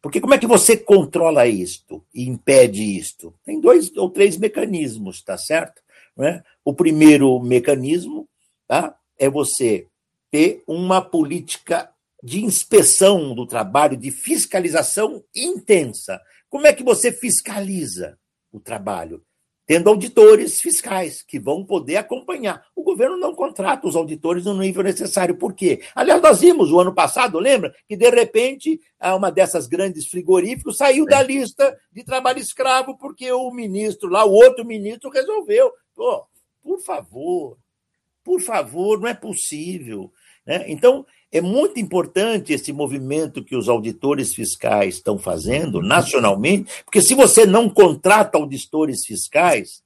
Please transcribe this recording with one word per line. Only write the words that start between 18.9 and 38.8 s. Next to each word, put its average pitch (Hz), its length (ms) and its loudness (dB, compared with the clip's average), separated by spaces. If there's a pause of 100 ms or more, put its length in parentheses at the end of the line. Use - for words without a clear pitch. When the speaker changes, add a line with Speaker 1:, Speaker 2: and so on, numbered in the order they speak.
Speaker 1:
Tendo 170 220 2
auditores 214 720 6
fiscais 190 600 -6
que - 160 -14
vão 151 260 -6
poder 165 300 -6
acompanhar. 247 800 -6
O 370 80 -10
governo 311 340 -2
não 359 200 -6
contrata 262 500 -6
os 151 80 -6
auditores 165 500 -4
no 196 140 -4
nível 190 240 -4
necessário. 185 540 -4
Por 220 160 -8
quê? - 280 -2 (140)
Aliás, 349 260 2
nós 285 200 6
vimos 302 320 6
o 170 80 6
ano 185 120 0
passado, 185 460 0
lembra? 214 340 0 (140)
Que, 214 100 -10
de 226 140 6
repente, 240 680 0 (180)
ah, 185 160 -2
uma 190 160 -2
dessas 160 380 0
grandes 170 400 -6
frigoríficos 185 680 -2
saiu 277 280 2
Speaker 2:
Sim. 285 60 -4
Speaker 1:
da 277 120 6
lista 269 560 -2 (140)
de 220 100 -20
trabalho 262 380 -4
escravo 262 580 -4
porque 262 320 -14
o 254 220 -4
ministro 208 560 -8
lá, 202 160 2
o 202 80 4
outro 240 320 8
ministro, 226 440 -10
resolveu. 320 640 0 (240)
Pô, - 320 -6 (380)
por 370 180 -8
favor, 180 760 -10 (680)
por 359 160 -2
favor, 180 580 -4